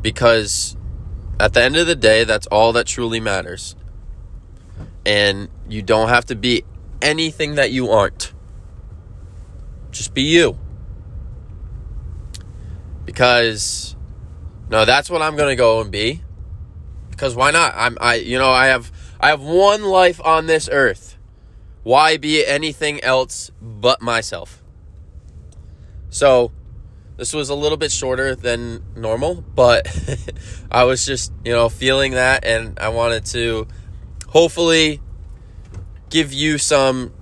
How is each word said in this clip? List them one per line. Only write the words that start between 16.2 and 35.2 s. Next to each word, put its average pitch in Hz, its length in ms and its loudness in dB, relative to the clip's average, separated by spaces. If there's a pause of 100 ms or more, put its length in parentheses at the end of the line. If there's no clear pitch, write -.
Because 131 240 -4
why 135 160 4
not? 160 260 4
I'm, 117 240 0
I, 120 140 4
you 120 240 -2
know, 131 120 4
I 127 160 6
have, 127 260 2 (260)
I 143 120 4
have 147 100 0
one 196 420 4
life 185 420 4
on 160 220 4
this 160 240 0
earth. 127 460 0 (680)
Why 151 360 4
be 151 280 2
anything 147 560 -2
else 131 480 -2 (100)
but 113 400 0
myself? 113 600 -6 (1500)
So, 127 440 4 (640)
this 123 160 -8
was 143 180 -4
a 143 40 -2
little 151 240 0
bit 151 140 -2
shorter 131 420 -2
than 120 480 -4 (140)
normal, 123 460 -2 (120)
but 123 320 6 (640)
<laughs> - 240 -14
I 123 120 4
was 127 200 2
just, - 280 -6 (120)
you 117 80 -2
know, 117 160 4
feeling 135 440 0
that, 127 320 2
and 113 360 -2
I 107 80 -2
wanted 117 380 0
to 113 420 -4 (580)
hopefully 165 720 4 (1120)